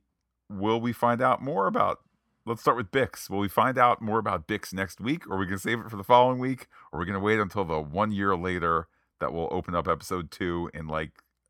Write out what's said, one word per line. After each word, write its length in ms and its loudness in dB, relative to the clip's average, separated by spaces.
will 320 0
we 100 -2
find 300 2
out 200 2
more 260 0
about, 320 0
let's 140 -4
start 160 4
with 160 -6
Bix. 380 -2
Will 100 -2
we 80 2
find 300 2
out 240 4
more 180 0
about 260 -2
Bix 280 -6
next 260 -6
week, 260 -4
or 100 -6
are 20 -2
we 80 0
gonna 120 -4
save 220 -2
it 100 -12
for 60 -12
the 80 -8
following 340 6
week, 300 -6
or 60 -8
are 20 -4
we 60 -2
gonna 160 -2
wait 180 4
until 240 -2
the 160 -2
one 320 -2
year 240 2
later 540 0
that 100 -2
will 200 -4
open 220 -4
up 140 -2
episode 440 -4
two 420 -4
in, 120 -10
like, 380 -8